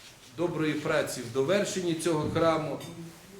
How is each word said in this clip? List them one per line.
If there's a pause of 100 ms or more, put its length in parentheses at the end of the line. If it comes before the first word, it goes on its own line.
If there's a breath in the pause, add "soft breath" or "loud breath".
(360)
доброї
праці (100)
в
довершенні
цього
храму (600)